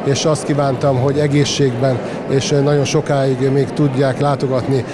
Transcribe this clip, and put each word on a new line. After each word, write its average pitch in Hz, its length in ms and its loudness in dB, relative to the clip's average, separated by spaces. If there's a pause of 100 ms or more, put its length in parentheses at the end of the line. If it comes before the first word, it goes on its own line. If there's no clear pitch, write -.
és 139 220 0
azt 156 200 0
kívántam, 139 540 0
hogy 139 200 0
egészségben 135 800 0 (300)
és, 139 220 0
eh, 143 120 2
nagyon 143 220 2
sokáig 135 640 0
még 131 240 0
tudják 135 460 0
látogatni 135 640 0 (100)